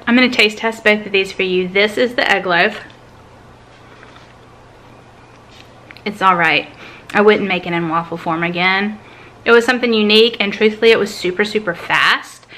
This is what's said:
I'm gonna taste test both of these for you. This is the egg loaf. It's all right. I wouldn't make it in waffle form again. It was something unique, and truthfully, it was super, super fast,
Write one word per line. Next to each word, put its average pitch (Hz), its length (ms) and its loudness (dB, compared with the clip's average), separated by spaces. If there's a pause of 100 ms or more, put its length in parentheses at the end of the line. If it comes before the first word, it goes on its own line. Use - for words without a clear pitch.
I'm 240 80 2
gonna 254 140 4
taste 214 280 0
test 220 260 -6
both 208 220 2
of 196 60 -14
these 196 200 -2
for 196 120 -4
you. 185 240 0
This 202 320 0
is 247 160 0
the 269 140 0
egg 190 180 0
loaf. 180 320 0 (3250)
It's 208 200 -8
all 185 120 4
right. 160 320 2 (460)
I 208 80 2
wouldn't 214 260 4
make 180 200 -4
it 170 60 -4
in 170 160 -2
waffle 170 280 -4
form 170 260 -6
again. 190 540 -2 (480)
It 233 60 4
was 233 140 6
something 247 280 0
unique, 220 460 4
and 202 120 -2
truthfully, 214 380 2
it 226 100 4
was 208 140 -4
super, 180 320 -4
super 208 300 -4
fast, 160 680 -2 (120)